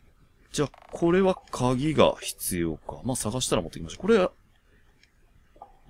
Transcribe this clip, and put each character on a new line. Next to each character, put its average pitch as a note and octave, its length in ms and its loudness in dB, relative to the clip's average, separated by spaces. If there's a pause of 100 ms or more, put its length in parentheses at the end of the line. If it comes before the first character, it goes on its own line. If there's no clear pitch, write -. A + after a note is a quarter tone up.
(520)
じ D3 120 -2
ゃ - 20 0
あ、 - 40 -6 (220)
こ E3+ 200 2
れ F#3 100 4
は F#3+ 180 2 (120)
鍵 B2+ 420 0
が G#2+ 260 6
必 - 380 -8
要 E2 200 -2
か。 D2 260 -14
ま B2+ 100 -4
あ、 - 20 -4
探 A#2+ 260 -4
し - 80 -4
た C3+ 80 2
ら F#2+ 40 0
持 E2 60 -10
っ - 40 -12
て - 80 -14
き E2 40 -10
ま E2 60 -10
し - 40 -14
ょ - 60 -14
う。 - 20 -16
こ F#3 60 -2
れ、 G3+ 200 4 (1600)